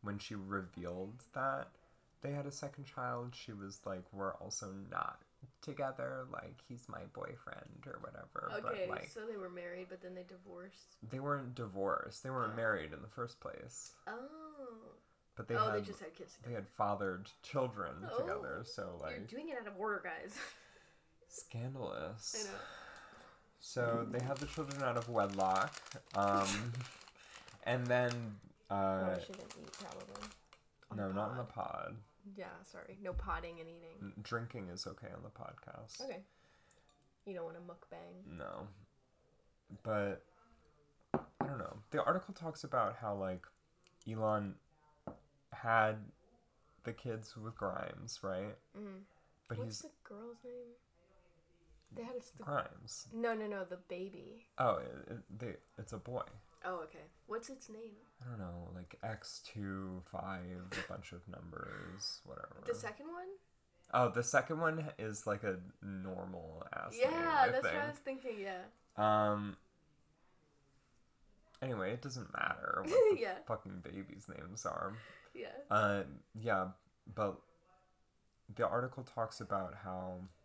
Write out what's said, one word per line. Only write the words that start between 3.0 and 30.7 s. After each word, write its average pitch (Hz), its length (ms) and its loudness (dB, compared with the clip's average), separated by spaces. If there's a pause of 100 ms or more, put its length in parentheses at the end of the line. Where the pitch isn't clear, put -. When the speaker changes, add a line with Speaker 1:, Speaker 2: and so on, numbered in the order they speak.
Speaker 1:
she - 180 -8
was 101 320 -6
like, 95 180 -2 (100)
"We're 98 240 0
also - 360 -6 (180)
not - 300 0 (400)
together, 131 720 -2
like, - 240 -8 (120)
he's 120 200 -10
my - 140 -6 (100)
boyfriend," - 760 -8
or - 140 -6
whatever. - 500 -4 (160)
Speaker 2:
Okay, 190 220 2
Speaker 1:
But, - 80 0
like, - 140 -6
Speaker 2:
so 220 160 -8
they 226 100 -4
were 185 140 -4
married, 175 380 -6
but 185 120 -10
then 185 140 -10
they 180 100 -8
divorced? 185 720 -14 (120)
Speaker 1:
They 131 120 -2
weren't 139 340 2
divorced. 98 680 2
They 131 80 -2
weren't 120 240 2
Speaker 2:
Oh. - 20 -2
Speaker 1:
married 101 360 4
in 76 100 -6
the 113 60 -8
first 120 320 -4
place. - 520 -8 (160)
Speaker 2:
Oh. 269 880 -10 (380)
Speaker 1:
But - 140 -6
they 120 80 4
Speaker 2:
Oh, 214 140 8
Speaker 1:
had, - 40 4
Speaker 2:
they 208 120 6
just - 140 -8
had 160 140 -10
kids - 220 -14
Speaker 1:
they 117 120 -10
Speaker 2:
together. 120 140 -2
Speaker 1:
had 95 60 -8
fathered 98 640 2 (120)
children 101 680 0
Speaker 2:
Oh, 233 80 0
Speaker 1:
together, - 460 0
so, 92 360 -6
Speaker 2:
you're 73 80 -4 (120)
Speaker 1:
like, 107 80 -8
Speaker 2:
doing 294 200 -6
it 285 100 -2
out 226 80 -6
of 202 120 -8
order, 208 260 0
guys. 180 320 -6 (480)
<laughs> - 440 -20
Speaker 1:
Scandalous. 113 1080 -4 (120)
Speaker 2:
I 196 40 -6
know. - 60 -6 (1000)
Speaker 1:
So 117 500 4
they 123 120 2
had 135 160 2
the 147 80 -2
children 139 360 -2
out 123 140 4
of 117 120 0
wedlock, 98 640 6 (440)
um, 101 560 6 (460)
<laughs> - 460 -16
and 123 220 4
then, 120 500 6 (340)
uh, 98 40 2
Speaker 2:
Oh, 95 420 4
I 90 40 0
shouldn't - 400 -8
eat, - 120 -10
probably. - 560 -8 (640)